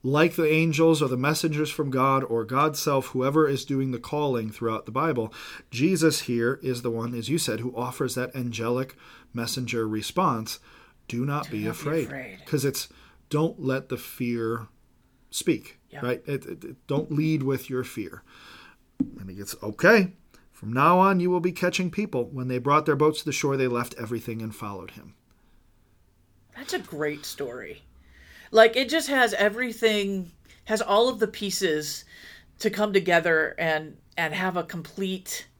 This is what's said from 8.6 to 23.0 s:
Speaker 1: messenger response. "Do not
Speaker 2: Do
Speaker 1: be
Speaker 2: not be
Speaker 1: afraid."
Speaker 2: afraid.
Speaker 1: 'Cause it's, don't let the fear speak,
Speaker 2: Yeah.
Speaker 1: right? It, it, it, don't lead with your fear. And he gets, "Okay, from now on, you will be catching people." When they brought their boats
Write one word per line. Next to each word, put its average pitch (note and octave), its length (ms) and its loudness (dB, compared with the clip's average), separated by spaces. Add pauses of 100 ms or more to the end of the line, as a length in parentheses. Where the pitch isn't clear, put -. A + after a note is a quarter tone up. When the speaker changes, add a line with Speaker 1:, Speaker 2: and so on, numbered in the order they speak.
Speaker 1:
messenger A#2 540 -4
response. A2+ 720 -2 (480)
"Do A#2+ 180 -4
not D3 200 -4
Speaker 2:
Do - 60 -12
Speaker 1:
be A2+ 80 -6
Speaker 2:
not G#2 40 -4
be A2 60 -2
Speaker 1:
afraid." D3 380 -2
Speaker 2:
afraid. B2+ 380 -12
Speaker 1:
'Cause C#3 200 -2
it's, - 220 -2 (420)
don't D#3 320 0
let C3 280 -2
the B2 80 -4
fear A#2 680 -4 (600)
speak, - 480 -2 (120)
Speaker 2:
Yeah. - 160 -16
Speaker 1:
right? B2 200 -2
It, C#3 200 -4
it, - 180 -12
it, - 240 -16
don't D3+ 240 -2
lead D3+ 320 2
with C3+ 260 -2
your B2+ 140 -4
fear. - 400 -10 (960)
And F#2+ 100 -12
he F#2 60 -14
gets, G2+ 260 -12
"Okay, F3+ 520 4 (380)
from - 220 -10
now D#3 260 6
on, F#3+ 200 6
you F3+ 100 2
will F3+ 120 2
be F3 100 0
catching F3+ 400 -2
people." D#3 400 -2
When B2+ 160 -6
they B2+ 120 -2
brought C#3+ 260 2
their D3+ 100 4
boats D3+ 240 4